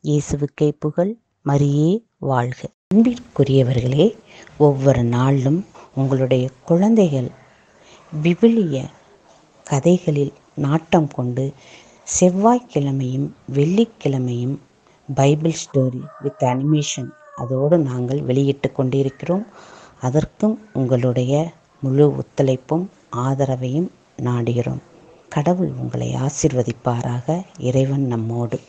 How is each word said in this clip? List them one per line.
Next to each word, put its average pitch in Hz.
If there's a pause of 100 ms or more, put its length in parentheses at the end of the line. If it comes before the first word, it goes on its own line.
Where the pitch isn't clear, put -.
இயேசுவுக்கே 147
புகழ், 175 (280)
மரியே 143 (140)
வாழ்க. 127 (240)
அன்பிற்குரியவர்களே, 135 (400)
ஒவ்வொரு 135
நாளும் 135 (300)
உங்களுடைய 131 (160)
குழந்தைகள் 170 (880)
விவிலிய 170 (760)
கதைகளில் 147 (220)
நாட்டம் 147
கொண்டு, 127 (680)
செவ்வாய்க்கிழமையும் 147 (220)
வெள்ளிக்கிழமையும் 139 (580)
Bible 151
story 131 (180)
with 143
animation 135 (260)
அதோடு 135
நாங்கள் 127
வெளியிட்டு 139
கொண்டிருக்கிறோம். 139 (560)
அதற்கும் 151 (140)
உங்களுடைய 127 (300)
முழு 139
ஒத்துழைப்பும் 135 (240)
ஆதரவையும் 131 (280)
நாடுகிறோம். 120 (500)
கடவுள் 165
உங்களை 123
ஆசீர்வதிப்பாராக. 123 (180)
இறைவன் 135
நம்மோடு. 117